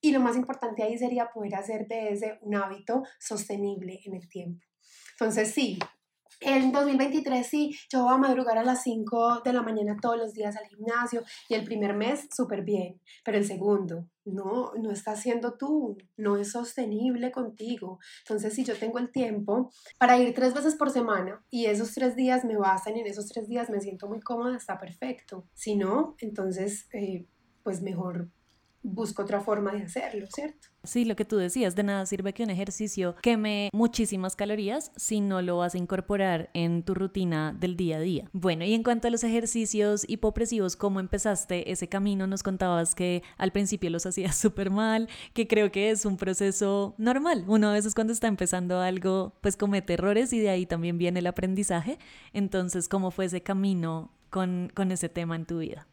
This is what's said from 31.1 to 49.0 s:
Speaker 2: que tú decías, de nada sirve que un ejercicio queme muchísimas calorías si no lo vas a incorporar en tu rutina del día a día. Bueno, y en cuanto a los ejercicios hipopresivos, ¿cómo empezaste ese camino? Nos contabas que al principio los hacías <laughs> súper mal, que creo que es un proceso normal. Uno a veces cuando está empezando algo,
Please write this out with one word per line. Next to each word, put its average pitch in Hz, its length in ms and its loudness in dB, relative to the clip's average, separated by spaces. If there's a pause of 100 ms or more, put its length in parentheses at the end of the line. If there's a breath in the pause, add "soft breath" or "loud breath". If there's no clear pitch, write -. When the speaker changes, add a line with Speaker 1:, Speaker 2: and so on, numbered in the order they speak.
Speaker 2:
que 214 100 -2
tú 214 120 0
decías, 180 380 2
de 208 80 2
nada 202 240 0
sirve 190 260 -4
que - 100 -6
un 220 60 -2
ejercicio 196 720 -2
queme 214 500 2
muchísimas 208 640 2
calorías 214 600 -2
si 208 260 0
no 196 220 0
lo 175 140 0
vas 175 180 0
a - 20 -2
incorporar 185 800 0
en 170 260 2
tu 185 140 0
rutina 175 580 0
del 180 240 -2
día 165 200 0
a - 20 -2
día. 160 340 -2
Bueno, 175 320 0
y 208 80 4
en 226 80 4
cuanto 240 260 2
a 233 40 2
los 233 120 0
ejercicios 220 840 2
hipopresivos, 220 680 0
¿cómo 196 240 0
empezaste 190 720 -2
ese 180 160 -4
camino? 196 380 0
Nos 190 160 -2
contabas 180 540 2
que 180 260 0 (160 loud breath)
al 190 140 2
principio 196 400 0
los 170 160 -2
hacías 180 280 0
<laughs> - 0 -
súper 196 360 2
mal, 220 360 2 (260 loud breath)
que 226 140 0
creo 214 240 4
que 208 200 2
es 208 120 0
un 196 140 0
proceso 196 800 0
normal. 254 500 2
Uno 214 220 6
a 208 40 4
veces 214 200 0
cuando 226 200 2
está 226 120 -2
empezando 180 560 2
algo, 185 600 0